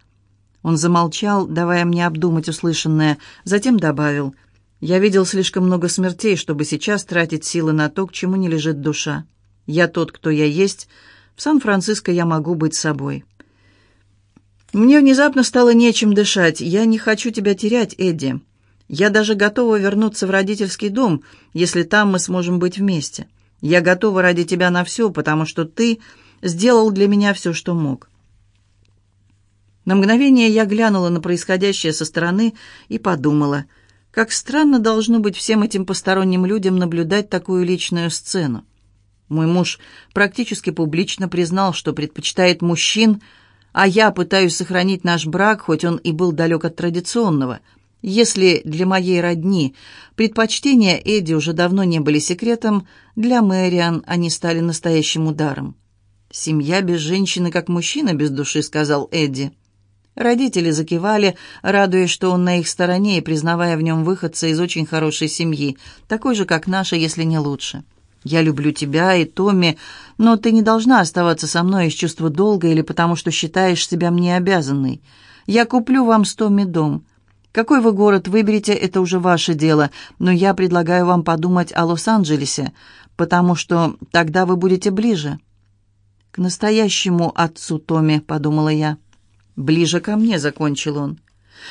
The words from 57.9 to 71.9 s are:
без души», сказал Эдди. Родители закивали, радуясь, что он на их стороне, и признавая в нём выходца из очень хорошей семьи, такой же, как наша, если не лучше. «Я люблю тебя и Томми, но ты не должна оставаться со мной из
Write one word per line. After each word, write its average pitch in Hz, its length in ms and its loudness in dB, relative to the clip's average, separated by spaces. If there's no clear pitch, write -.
без 147 160 0
души», 139 320 -4
сказал 147 500 -2
Эдди. 143 400 -2
Родители 233 560 0
закивали, 180 640 0
радуясь, 185 480 2
что 185 220 -2
он 180 120 2
на 180 160 2
их 165 80 -4
стороне, 180 520 0
и - 20 -4
признавая 165 560 -2
в 156 40 -2
нём 160 220 0
выходца 165 440 -4
из 156 120 0
очень 175 260 -2
хорошей 156 440 -2
семьи, 147 480 -4
такой 220 280 -2
же, 196 100 0
как 165 220 -2
наша, 185 300 -2
если 160 260 -2
не 160 160 0
лучше. 143 440 -6
«Я 160 180 0
люблю 147 300 0
тебя 156 440 0
и 165 100 2
Томми, 180 520 0
но 226 200 4
ты 220 140 0
не 226 100 4
должна 220 380 4
оставаться 165 480 0
со 170 160 -2
мной 180 240 2
из 151 60 -2